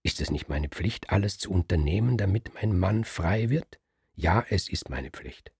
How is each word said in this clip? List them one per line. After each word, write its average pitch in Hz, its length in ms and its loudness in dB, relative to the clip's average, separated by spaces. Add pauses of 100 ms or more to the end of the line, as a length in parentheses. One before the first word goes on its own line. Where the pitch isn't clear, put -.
Ist - 200 -2
es 71 100 -2
nicht - 160 -4
meine 73 220 -2
Pflicht, - 400 -4
alles 101 280 2
zu - 140 -4
unternehmen, 90 680 2
damit 104 360 0
mein 104 260 0
Mann 107 240 2
frei 110 460 0
wird? - 320 -2 (340)
Ja, 95 340 2
es 98 200 0
ist - 200 -4
meine 65 200 -6
Pflicht. - 500 -16